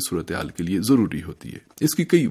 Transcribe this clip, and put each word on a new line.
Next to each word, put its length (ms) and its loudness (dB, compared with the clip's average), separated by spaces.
صورتحال 400 -4
کے 140 -8
لیے 180 0
ضروری 420 2
ہوتی 300 -12
ہے۔ 60 -14
اس 160 0
کی 100 0
کئی 260 4